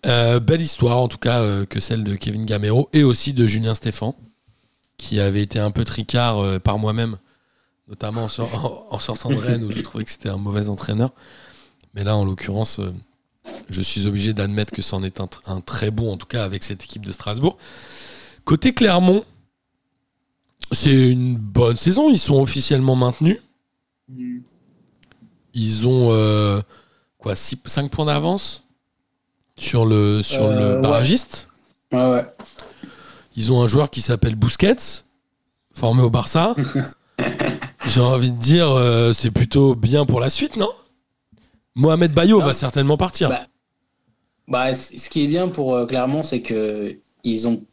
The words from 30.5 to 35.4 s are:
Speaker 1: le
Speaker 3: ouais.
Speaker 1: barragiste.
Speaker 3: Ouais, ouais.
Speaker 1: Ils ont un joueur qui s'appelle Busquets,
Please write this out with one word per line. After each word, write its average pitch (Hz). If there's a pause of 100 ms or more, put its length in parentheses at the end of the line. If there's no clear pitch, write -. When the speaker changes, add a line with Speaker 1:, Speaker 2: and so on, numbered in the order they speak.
Speaker 1:
le 127
Speaker 3:
ouais. 131
Speaker 1:
barragiste. 143 (420)
Speaker 3:
Ouais, 127
ouais. 123 (1080)
Speaker 1:
Ils 110
ont 123
un 120
joueur 135
qui 226
s'appelle 117
Busquets, 180 (680)